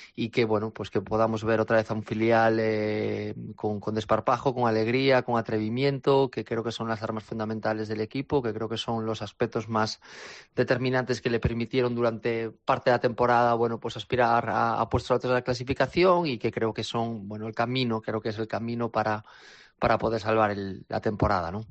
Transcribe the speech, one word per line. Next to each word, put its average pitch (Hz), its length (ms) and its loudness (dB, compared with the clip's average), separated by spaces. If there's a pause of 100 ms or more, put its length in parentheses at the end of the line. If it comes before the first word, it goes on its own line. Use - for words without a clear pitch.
(200)
y 113 100 -2
que, 120 140 2
bueno, 107 280 0
pues - 180 -8
que 107 100 0
podamos 110 440 0
ver 110 160 2
otra 110 160 2
vez 110 160 2
a - 20 -2
un 110 80 -4
filial, 113 560 4
eh, 107 800 -2 (180)
con, 107 240 -4
con 107 160 -4
desparpajo, 117 580 0
con 123 140 0
alegría, 123 560 2
con 120 160 0
atrevimiento, 131 920 2
que 117 160 -6
creo 113 200 -4
que 117 80 -4
son 113 160 -6
las 110 160 -4
armas 110 180 -4
fundamentales 110 640 -4
del 107 140 -4
equipo, 135 420 -2
que 113 100 -2
creo 107 160 -4
que 113 100 -6
son 113 280 -2
los 110 160 -4
aspectos 107 460 -4
más 110 320 0 (560)
determinantes 127 640 0
que 123 100 -2
le 117 80 0
permitieron 120 560 0
durante 113 560 -2
parte - 400 0
de 120 60 6
la 117 40 0
temporada, 120 540 4
bueno, 117 240 0
pues - 180 -8
aspirar 117 540 2
a, 113 300 0
a 113 80 0
puestos - 240 0
altos 123 180 0
de 127 40 2
la 123 80 2
clasificación, 139 840 2
y 123 120 -2
que 117 120 -2
creo 110 240 -2
que 113 80 -6
son, 113 460 -4
bueno, 107 180 -8
el 110 80 -8
camino, 117 460 0
creo 110 200 -4
que 113 100 -4
es 104 100 -6
el 110 80 -4
camino 117 420 -4
para 107 260 0 (600)
para 117 200 4
poder 113 220 0
salvar 107 300 2
el, 98 380 -6
la 107 120 -4
temporada, 101 520 0
¿no? 110 180 -6